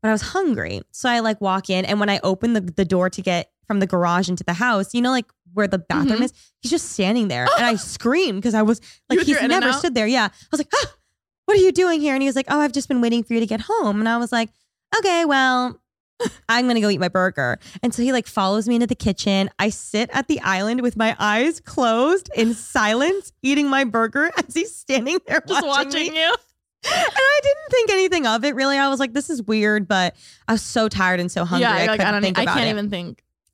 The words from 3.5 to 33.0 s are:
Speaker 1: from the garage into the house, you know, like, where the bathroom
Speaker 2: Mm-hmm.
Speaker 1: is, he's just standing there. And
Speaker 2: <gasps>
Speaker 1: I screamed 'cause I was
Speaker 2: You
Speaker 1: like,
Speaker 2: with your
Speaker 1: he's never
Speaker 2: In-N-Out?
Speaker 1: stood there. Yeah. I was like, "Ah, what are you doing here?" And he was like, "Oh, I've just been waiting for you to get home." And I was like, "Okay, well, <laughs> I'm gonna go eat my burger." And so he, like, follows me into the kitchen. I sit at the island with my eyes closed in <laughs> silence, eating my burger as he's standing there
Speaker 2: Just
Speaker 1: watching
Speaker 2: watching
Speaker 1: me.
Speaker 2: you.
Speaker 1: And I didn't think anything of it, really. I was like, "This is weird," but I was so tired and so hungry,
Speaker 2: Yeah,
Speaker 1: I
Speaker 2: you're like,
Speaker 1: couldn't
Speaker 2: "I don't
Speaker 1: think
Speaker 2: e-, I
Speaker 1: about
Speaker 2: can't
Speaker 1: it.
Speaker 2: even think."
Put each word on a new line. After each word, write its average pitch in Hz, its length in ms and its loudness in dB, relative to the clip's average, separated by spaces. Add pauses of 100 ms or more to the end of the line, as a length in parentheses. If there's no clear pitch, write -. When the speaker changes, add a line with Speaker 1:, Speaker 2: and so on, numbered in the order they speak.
Speaker 1:
from 202 120 0
the 190 80 0
garage 175 420 2
into 180 140 -4
the 175 100 -2
house, 196 420 -2
you 240 60 0
know, 247 100 2
like, 247 180 -2 (240)
where 202 140 0
the 190 120 -2
bathroom 269 360 0
Speaker 2:
Mm-hmm. 233 80 0
Speaker 1:
is, 254 100 -2 (280)
he's 247 100 -8
just 330 200 -2
standing 208 360 0
there. 123 160 -2 (140)
And 233 80 2
Speaker 2:
<gasps> 233 80 2
Speaker 1:
I - 20 0
screamed 240 680 -2
'cause 226 140 0
I 214 80 2
was 214 180 2
Speaker 2:
You - 60 -20 (220)
Speaker 1:
like, 277 100 4
Speaker 2:
with 349 80 0
your 294 140 2
Speaker 1:
he's 269 80 0
never 339 180 2
Speaker 2:
In-N-Out? 269 120 0
Speaker 1:
stood 302 160 -2
there. 220 120 0
Yeah. 240 240 2
I - 200 -20
was 311 80 0
like, - 140 -6
"Ah, 554 200 0 (520)
what 415 120 4
are 381 40 6
you 370 100 6
doing 339 300 2
here?" 294 140 0
And 269 80 0
he 277 40 2
was 254 80 0
like, 262 140 -2
"Oh, 294 100 2
I've 294 120 2
just 269 160 -4
been 247 140 0
waiting 233 220 2
for 240 120 -6
you 226 60 2
to 226 40 0
get 220 160 -4
home." 233 380 0
And 220 100 0
I 233 80 0
was 240 140 -4
like, 226 180 -2 (480)
"Okay, 349 280 2
well, 254 540 2 (400)
<laughs> - 300 -6
I'm 247 180 2
gonna 233 140 2
go 208 80 4
eat 196 100 0
my 180 100 0
burger." 180 500 0 (240)
And 240 100 -2
so 240 80 -4
he, 254 100 2
like, 247 160 0
follows 202 400 0
me 240 80 2
into 233 120 2
the - 80 -2
kitchen. 196 540 0 (100)
I 214 100 2
sit 214 440 -4
at 269 140 -2
the 294 140 -2
island 208 400 -2
with 240 160 -2
my 226 220 0
eyes 233 400 0
closed 262 760 0
in 226 180 2
<laughs> - 20 -12
silence, 254 760 -2 (120)
eating 285 260 2
my 269 140 2
burger 226 540 0
as - 180 -4
he's 349 200 -4
standing 269 520 -2
there 320 200 0
Speaker 2:
Just 320 180 0
Speaker 1:
watching 277 260 -2
Speaker 2:
watching 320 220 -2
Speaker 1:
me. 320 80 -2
Speaker 2:
you. 339 140 2 (500)
Speaker 1:
And 554 80 -2 (220)
I 571 280 4
didn't 571 280 0
think 480 200 2
anything 370 340 2
of 226 180 0
it, 285 120 -2
really. 277 240 0
I 277 100 2
was 269 100 -2
like, 254 140 -4
"This 285 160 -4
is 254 140 -6
weird," 214 440 0
but 185 280 0 (320)
I 220 60 0
was 214 100 0
so 220 260 0
tired 185 300 0
and 175 120 -4
so - 140 -4
hungry, 175 160 0
Speaker 2:
Yeah, 208 120 2
Speaker 1:
I 185 60 0
Speaker 2:
you're 170 80 0
like, 214 120 0
Speaker 1:
couldn't 190 80 0
Speaker 2:
"I 208 40 2
don't 208 120 0
Speaker 1:
think 190 140 0
Speaker 2:
e-, 226 40 2
I - 20 2
Speaker 1:
about - 120 0
Speaker 2:
can't 226 120 0
Speaker 1:
it. 220 40 -2
Speaker 2:
even 208 180 -4
think." 180 340 -10 (300)